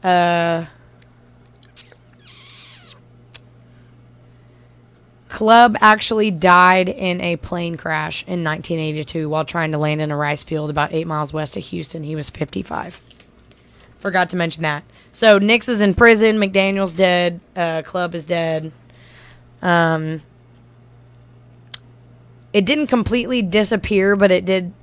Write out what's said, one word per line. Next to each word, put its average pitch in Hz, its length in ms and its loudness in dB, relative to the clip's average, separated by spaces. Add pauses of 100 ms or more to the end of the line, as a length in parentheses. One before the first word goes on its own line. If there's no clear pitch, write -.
Uh, 170 600 0 (4000)
Clubb 226 520 4
actually 214 500 2
died 180 580 6
in 185 320 -4
a 175 160 -2
plane 170 400 -8
crash 156 500 -6
in 180 160 -6
nineteen 160 360 -4
eighty-two 156 500 -6
while 156 160 -2
trying 156 280 -4
to 151 60 -2
land 151 220 -2
in 151 100 -4
a 147 60 -4
rice 147 260 -4
field 151 280 -6
about 147 220 -2
eight 165 140 -4
miles 151 260 -6
west 156 240 -8
of - 80 -10
Houston. 165 380 -10
He 151 140 -8
was 147 140 -8
fifty-five. - 680 -8 (1000)
Forgot 180 320 -2
to 185 60 -8
mention 170 260 -4
that. 147 220 -4 (280)
So 208 260 6
Nix 220 300 2
is 226 120 -2
in 202 140 4
prison. 220 440 6
McDaniel's 196 560 0
dead. 175 460 2 (140)
Uh, 165 280 -4
Clubb 175 320 -6
is 160 100 -8
dead. 160 480 -4 (880)
Um, 160 640 0 (2250)
it 202 120 0
didn't 285 220 -2
completely 240 560 -2
disappear, 202 720 0
but 196 140 4
it 180 140 0
did 185 280 -2 (100)